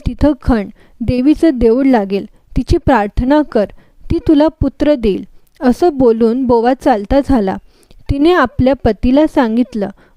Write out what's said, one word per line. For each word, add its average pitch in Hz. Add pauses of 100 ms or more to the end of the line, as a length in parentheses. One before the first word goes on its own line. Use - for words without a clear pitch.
तिथं 277 (100)
खण, 214 (320)
देवीचं 254
देऊळ 240
लागेल, 202 (300)
तिची 269
प्रार्थना 262
कर, 214 (460)
ती 330
तुला 311
पुत्र 302
देईल." 214 (340)
असं 262
बोलून 233
बोवा 240
चालता 214
झाला. 202 (540)
तिने 285
आपल्या 269
पतीला 254
सांगितलं. 233 (280)